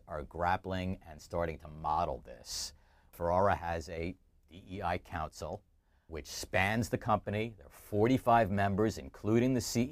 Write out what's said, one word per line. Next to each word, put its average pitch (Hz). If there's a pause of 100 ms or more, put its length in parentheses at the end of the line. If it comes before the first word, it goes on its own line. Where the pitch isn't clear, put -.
are 78
grappling 92 (100)
and 78
starting 82
to 78 (120)
model 78
this. - (400)
Ferrara 90
has 85
a 85 (340)
D 92
E 98
I 87
council, 80 (460)
which 78
spans 101
the 123
company. 107
There -
are -
forty-five 117
members, 101
including 117
the 120
C 120